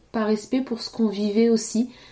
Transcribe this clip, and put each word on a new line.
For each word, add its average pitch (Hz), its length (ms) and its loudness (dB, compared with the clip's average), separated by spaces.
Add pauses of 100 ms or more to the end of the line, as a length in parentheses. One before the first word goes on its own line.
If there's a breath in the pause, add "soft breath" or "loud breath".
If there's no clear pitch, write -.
(100)
par 220 160 -2
respect 220 360 0
pour 233 180 -6
ce - 100 -8
qu'on 226 160 0
vivait 208 420 2
aussi, 226 420 2 (220 loud breath)